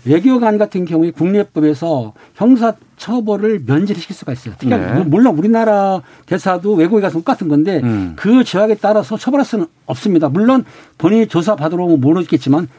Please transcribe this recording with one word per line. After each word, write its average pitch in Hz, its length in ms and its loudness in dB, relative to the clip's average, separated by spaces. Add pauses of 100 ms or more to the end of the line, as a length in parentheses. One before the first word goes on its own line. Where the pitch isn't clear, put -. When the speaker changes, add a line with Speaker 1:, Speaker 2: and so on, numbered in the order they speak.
Speaker 1:
외교관 214 520 2
같은 202 280 -2
경우에 165 260 0
국내법에서 160 1040 -2 (220)
형사 226 400 2 (220)
처벌을 208 720 -4
면제를 170 340 0
시킬 185 140 -14
수가 - 180 -10
있어요. 123 240 -12
특히 131 140 -6
Speaker 2:
네. 113 340 0
Speaker 1:
물론 185 320 2
우리나라 202 640 0 (260)
대사도 185 480 -2
외국에 185 280 2
가서 165 160 -4
똑같은 190 300 -2
건데 156 340 0
Speaker 2:
음. 101 320 -2
Speaker 1:
그 233 300 2
조약에 208 320 0
따라서 214 420 -2
처벌할 277 260 0
수는 190 220 -4 (180)
없습니다. 160 440 -2
물론 220 360 2 (320)
본인이 214 300 2
조사 175 300 0
받으러 165 280 -4
오면 165 160 2
모르겠지만, 156 680 0 (100)